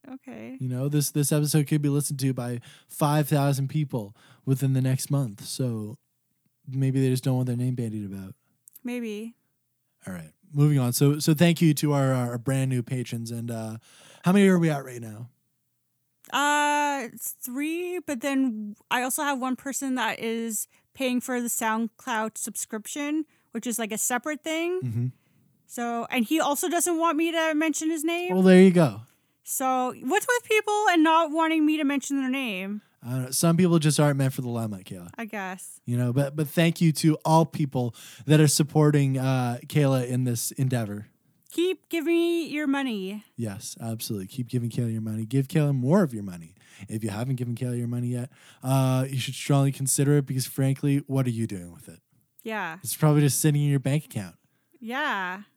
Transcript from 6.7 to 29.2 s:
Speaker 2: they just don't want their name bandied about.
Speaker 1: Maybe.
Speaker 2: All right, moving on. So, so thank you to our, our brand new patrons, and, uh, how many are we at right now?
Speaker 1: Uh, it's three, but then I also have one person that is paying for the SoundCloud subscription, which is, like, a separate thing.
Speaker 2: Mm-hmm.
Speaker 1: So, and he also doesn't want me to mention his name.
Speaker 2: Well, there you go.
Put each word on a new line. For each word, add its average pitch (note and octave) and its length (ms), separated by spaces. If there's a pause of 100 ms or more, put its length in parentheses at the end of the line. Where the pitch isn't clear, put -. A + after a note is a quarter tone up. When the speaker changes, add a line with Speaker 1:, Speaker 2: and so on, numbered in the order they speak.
Speaker 2:
they C3 80
just B2+ 140
don't C3 120
want B2+ 120
their A#2+ 80
name B2 200
bandied G#2+ 360
about. F#2+ 220 (500)
Speaker 1:
Maybe. A#3 520 (720)
Speaker 2:
All F#2 60
right, D#2+ 180 (200)
moving D3 280
on. B2 120
So, D3 280
so D#3 160
thank E3+ 260
you D#3 140
to D3 180
our, C3+ 200
our B2 260
brand C3 320
new B2 120
patrons, A#2 480
and, A#2 200
uh, A2+ 260 (480)
how F3 80
many G3+ 140
are F#3 120
we E3 120
at C#3+ 120
right B2+ 180
now? A2 280 (1000)
Speaker 1:
Uh, D4 840
it's - 180 (100)
three, E4 580
but C#4+ 220
then B3+ 540 (160)
I A#3+ 120
also C4+ 200
have C#4+ 160
one B3+ 160
person C4+ 400
that A3 240
is A3+ 480 (260)
paying B3+ 280
for B3 200
the A#3+ 60
SoundCloud A3 920
subscription, D4 880 (260)
which A#3 160
is, A#3 120
like, G#3+ 140
a G#3+ 40
separate B3+ 460
thing. E4+ 380
Speaker 2:
Mm-hmm. A#2+ 240 (600)
Speaker 1:
So, A#3 440
and A#3+ 140
he D#4 160
also C#4+ 280
doesn't E4+ 280
want E4 200
me E4 140
to D#4+ 240
mention D#4 340
his D#4+ 140
name. E4+ 300
Speaker 2:
Well, F#3 100
there F#3 180
you F#3+ 100
go. C3+ 300 (420)